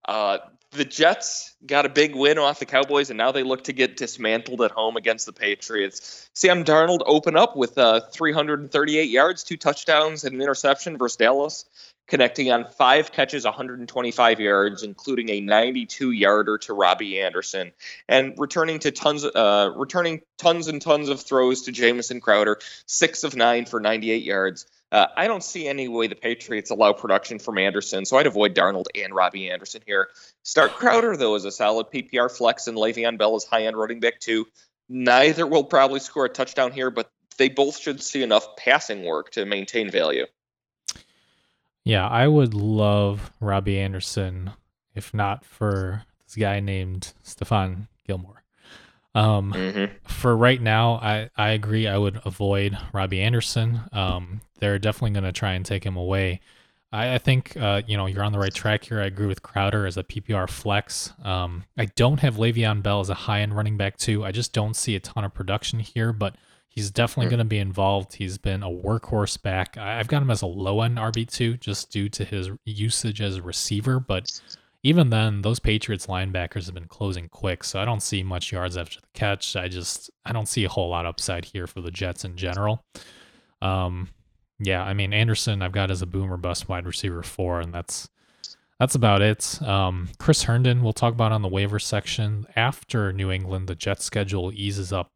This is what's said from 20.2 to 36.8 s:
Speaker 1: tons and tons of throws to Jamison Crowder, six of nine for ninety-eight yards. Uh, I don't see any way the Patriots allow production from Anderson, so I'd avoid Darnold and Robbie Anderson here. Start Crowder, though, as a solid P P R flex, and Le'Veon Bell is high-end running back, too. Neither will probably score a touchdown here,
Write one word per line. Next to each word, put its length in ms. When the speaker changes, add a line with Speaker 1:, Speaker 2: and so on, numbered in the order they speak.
Speaker 1:
tons 300
and 140
tons 280
of 120
throws 420
to 80
Jamison 500
Crowder, 380
six 380
of 120
nine 300
for 140
ninety-eight 440
yards. 440
Uh, 160
I 100
don't 160
see 240
any 220
way 180
the 80
Patriots 560
allow 220
production 460
from 180
Anderson, 480
so 100
I'd 100
avoid 300
Darnold 300
and 180
Robbie 380
Anderson 340
here. 220
Start 320
Crowder, 420
though, 180
as 80
a 80
solid 400
P 120
P 140
R 120
flex, 380
and 100
Le'Veon 400
Bell 180
is 80
high-end 320
running 240
back, 220
too. 260
Neither 580
will 200
probably 340
score 240
a 60
touchdown 420
here, 180